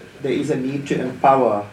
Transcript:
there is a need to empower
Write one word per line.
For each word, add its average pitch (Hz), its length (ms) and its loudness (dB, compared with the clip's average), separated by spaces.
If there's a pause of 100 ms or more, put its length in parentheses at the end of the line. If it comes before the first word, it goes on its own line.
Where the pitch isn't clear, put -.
(220)
there 135 120 -2
is 139 180 -2
a 139 40 0
need 135 340 -4
to 131 120 0
empower 127 720 2